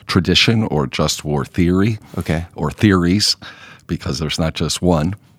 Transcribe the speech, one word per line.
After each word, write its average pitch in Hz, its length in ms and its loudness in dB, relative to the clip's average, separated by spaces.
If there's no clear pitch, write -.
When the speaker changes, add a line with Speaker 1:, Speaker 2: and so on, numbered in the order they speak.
Speaker 1:
tradition 104 560 2
or 73 240 -2
just - 360 -2
war 73 220 -2
theory. 95 540 0
Speaker 2:
Okay. 85 380 -4
Speaker 1:
Or 73 160 -4
theories, 95 640 2
because - 320 -6
there's 76 200 -4
not 82 160 -2
just - 260 -4
one. 90 340 2